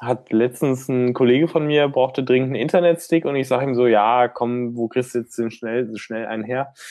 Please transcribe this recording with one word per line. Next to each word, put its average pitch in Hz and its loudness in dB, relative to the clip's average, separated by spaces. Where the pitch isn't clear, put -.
hat - -6
letztens 127 0
ein 123 0
Kollege 127 4
von 156 0
mir, 147 2
brauchte 131 0
dringend 127 2
einen 135 -4
Internetstick 165 0
und 143 -2
ich 131 -2
sag 127 0
ihm 139 -2
so, 123 4
„Ja, 117 4
komm, 120 -4
wo 117 -4
kriegst 127 -4
du 123 -2
jetzt - -10
den 113 -2
schnell, 113 -6
schnell 113 -10
einen 110 -6
her? 127 -6